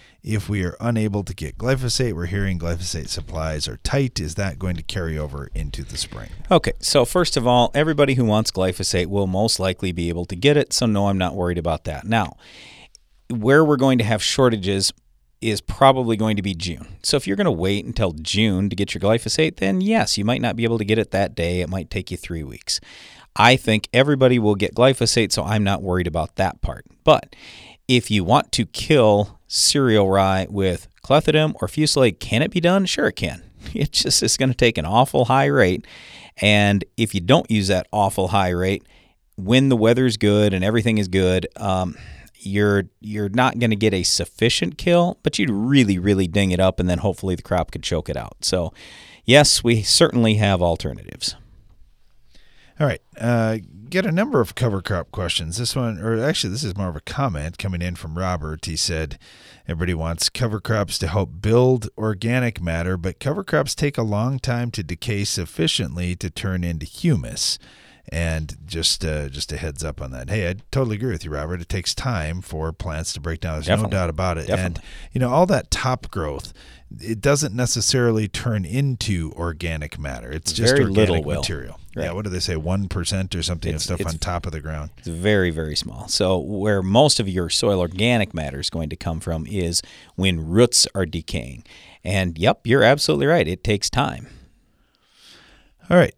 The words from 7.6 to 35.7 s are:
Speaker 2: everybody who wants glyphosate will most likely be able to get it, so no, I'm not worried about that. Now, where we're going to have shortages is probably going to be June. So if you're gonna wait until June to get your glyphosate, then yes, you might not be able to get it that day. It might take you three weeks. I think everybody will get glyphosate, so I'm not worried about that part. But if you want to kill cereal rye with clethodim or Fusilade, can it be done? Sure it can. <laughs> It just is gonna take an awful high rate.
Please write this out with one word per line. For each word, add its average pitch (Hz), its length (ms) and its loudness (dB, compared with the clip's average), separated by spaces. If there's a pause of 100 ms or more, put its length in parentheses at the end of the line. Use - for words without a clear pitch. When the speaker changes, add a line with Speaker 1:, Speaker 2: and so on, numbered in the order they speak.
Speaker 2:
everybody 143 420 2
who 127 100 2
wants 107 260 2
glyphosate 92 560 -2
will 98 180 0
most 95 340 0
likely 95 320 -2
be 85 180 -2
able 87 160 -4
to 92 100 -8
get 139 220 4
it, - 160 0
so - 120 0
no, 101 220 2
I'm 98 100 2
not 90 160 -2
worried 90 240 -2
about 80 280 -2
that. 73 200 -8
Now, 110 320 -2 (920)
where 135 360 6
we're 147 120 4
going 131 200 4
to 117 60 2
have 107 180 0
shortages 101 720 2 (480)
is 107 180 -2
probably 131 580 2
going 107 180 0
to 98 80 -2
be 98 100 -2
June. 85 480 -10
So - 160 0
if - 80 -4
you're - 120 0
gonna 190 140 2
wait 95 320 0
until 107 280 -2
June 95 580 0
to 92 60 -4
get 98 180 -2
your 82 80 -6
glyphosate, 113 540 2
then 190 260 0
yes, 208 380 0
you 101 60 -2
might 117 160 0
not 113 140 -2
be 117 100 0
able 117 120 0
to 107 80 -4
get 110 140 2
it 104 120 -2
that 95 220 0
day. 87 280 -2
It 85 80 -4
might 92 200 -6
take - 220 -8
you 87 60 -6
three 82 260 -8
weeks. - 360 -8 (600)
I 123 160 8
think 107 380 0
everybody 131 460 6
will 104 160 4
get 98 180 -2
glyphosate, 120 580 2
so 92 120 -2
I'm 107 200 0
not 95 200 0
worried 90 240 0
about 78 300 -4
that 95 260 -2
part. - 240 -6 (160)
But - 320 4 (520)
if 123 220 4
you 104 140 2
want 123 300 2
to 113 120 0
kill 107 840 2
cereal 110 600 2
rye 95 400 2
with 95 380 -2 (160)
clethodim 156 580 2
or 135 60 -2
Fusilade, 135 520 2
can 113 220 0
it 156 80 0
be 180 100 -4
done? 185 280 2
Sure - 220 0
it - 60 -4
can. - 280 -6 (160)
<laughs> - 160 -12
It - 160 -2
just - 320 0
is - 140 0
gonna 131 180 0
take 117 240 2
an 76 60 -4
awful 123 400 4
high 135 200 4
rate. 120 400 4 (520)